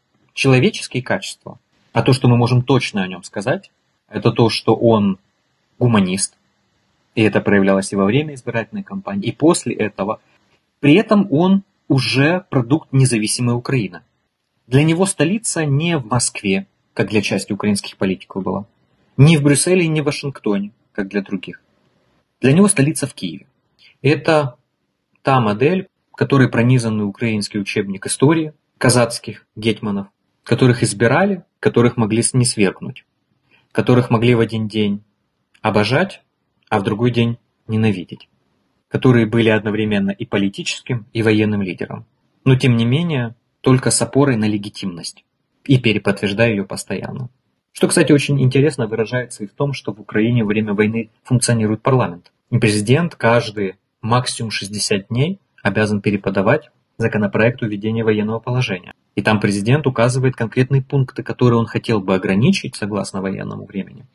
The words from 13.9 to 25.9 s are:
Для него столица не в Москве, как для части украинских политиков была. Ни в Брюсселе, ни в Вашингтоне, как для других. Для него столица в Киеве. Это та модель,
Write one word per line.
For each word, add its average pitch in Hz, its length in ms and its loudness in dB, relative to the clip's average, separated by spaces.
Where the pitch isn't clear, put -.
Для 131 160 4
него 165 220 2
столица 170 600 -2
не 156 320 0
в 117 80 -6
Москве, 104 600 -2
как 98 160 -4
для 104 120 2
части 98 320 -4
украинских 101 440 -4
политиков 95 460 -6
была. 98 220 -6
Ни 156 200 6
в 139 60 0
Брюсселе, 165 440 2
ни 156 140 0
в 139 40 -4
Вашингтоне, 107 640 -4
как 98 160 -8
для 98 140 -6
других. 98 400 -12
Для 131 120 4
него 202 140 6
столица 143 400 0
в - 60 -12
Киеве. - 320 -10
Это 151 540 0
та 135 180 2
модель, 127 480 0